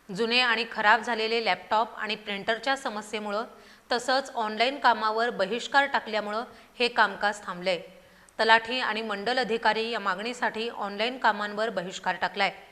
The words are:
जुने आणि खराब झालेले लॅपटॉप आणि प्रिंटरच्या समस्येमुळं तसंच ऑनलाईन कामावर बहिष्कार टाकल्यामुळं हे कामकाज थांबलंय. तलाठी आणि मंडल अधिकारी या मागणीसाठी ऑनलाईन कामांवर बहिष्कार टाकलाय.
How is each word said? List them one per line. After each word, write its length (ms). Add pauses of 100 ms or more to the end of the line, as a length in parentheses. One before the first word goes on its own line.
जुने 300
आणि 320
खराब 300
झालेले 440
लॅपटॉप 520
आणि 180
प्रिंटरच्या 640
समस्येमुळं 680 (460)
तसंच 440
ऑनलाईन 440
कामावर 500
बहिष्कार 560
टाकल्यामुळं 580 (360)
हे 80
कामकाज 580
थांबलंय. 340 (600)
तलाठी 400
आणि 220
मंडल 380
अधिकारी 500
या 100
मागणीसाठी 680
ऑनलाईन 480
कामांवर 520
बहिष्कार 520
टाकलाय. 300 (200)